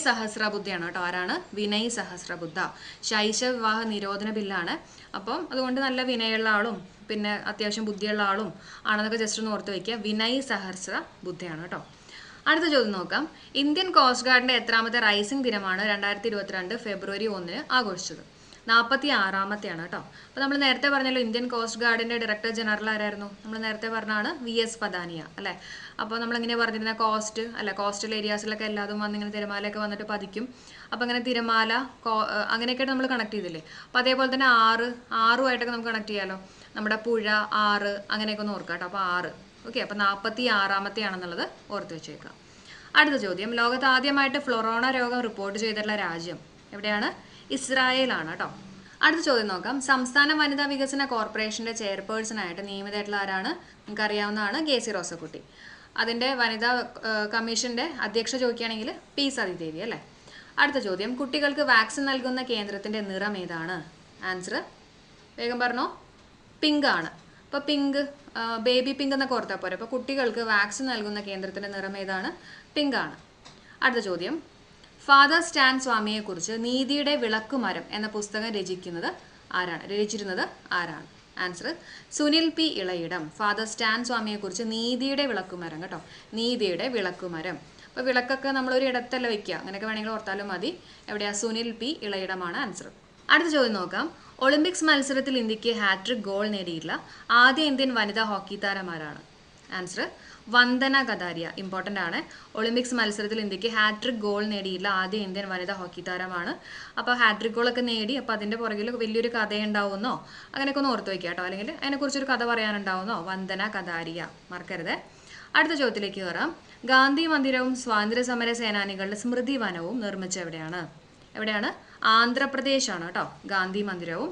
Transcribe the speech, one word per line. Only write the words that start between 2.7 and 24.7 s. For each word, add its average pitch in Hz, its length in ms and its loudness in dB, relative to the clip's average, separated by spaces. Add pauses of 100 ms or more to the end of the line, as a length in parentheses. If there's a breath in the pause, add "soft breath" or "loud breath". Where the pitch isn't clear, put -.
ശൈശവ 214 460 2
വിവാഹ 220 240 2 (140)
നിരോധന 202 440 -2
ബില്ലാണ്. 196 360 -2 (440 loud breath)
അപ്പം 226 220 -4 (120)
അതുകൊണ്ട് 254 340 0
നല്ല 254 140 0 (120)
വിനയുള്ള 220 460 2
ആളും 208 200 0 (320)
പിന്നെ 208 240 0 (180)
അത്യാവശ്യം 214 380 -2
ബുദ്ധിയുള്ള 208 420 -2
ആളും 196 180 0 (420 loud breath)
ആണെന്നൊക്കെ 214 320 2
just 214 180 -2
ഒന്ന് 220 140 -2
ഓർത്ത് 196 200 -4
വയ്ക്കുക. 214 220 -4 (100)
വിനയ് 220 320 2 (120)
സഹസ്രബുദ്ധയാണ് 185 1120 -6
കേട്ടോ. 180 160 -8 (680 loud breath)
അടുത്ത 320 260 4
ചോദ്യം 214 240 4
നോക്കാം, 180 240 -2 (400 loud breath)
ഇന്ത്യൻ 339 260 2 (100)
കോസ്റ്റ് 247 300 6
ഗാർഡിൻ്റെ 254 320 6
എത്രാമത്തെ 226 480 2
റൈസിംഗ് 208 400 2
ദിനമാണ് 196 340 0 (100)
രണ്ടായിരത്തി 202 380 0
ഇരുപത്തിരണ്ട് 190 420 -4 (120)
ഫെബ്രുവരി 196 520 -4
ഒന്നിന് 175 240 -6 (160)
ആഘോഷിച്ചത്? 180 460 -2 (460 loud breath)
നാൽപത്തി 262 400 6 (140)
ആറാമത്തെയാണ് 196 600 -2
കേട്ടോ. 175 160 -6 (280 loud breath)
അപ്പോൾ - 160 -8
നമ്മൾ 277 200 2
നേരത്തെ 262 300 4
പറഞ്ഞല്ലോ, 262 320 2
ഇന്ത്യൻ 233 260 0
കോസ്റ്റ് 226 320 -2
ഗാർഡിൻ്റെ 233 380 2
ഡയറക്ടർ 220 360 0
ജനറൽ 214 360 0
ആരായിരുന്നു? 208 340 -2 (140)
നമ്മൾ 220 240 -8
നേരത്തെ 220 280 -4
പറഞ്ഞാണ് 214 360 0 (160)
വി 233 180 -4
എസ് 226 180 -4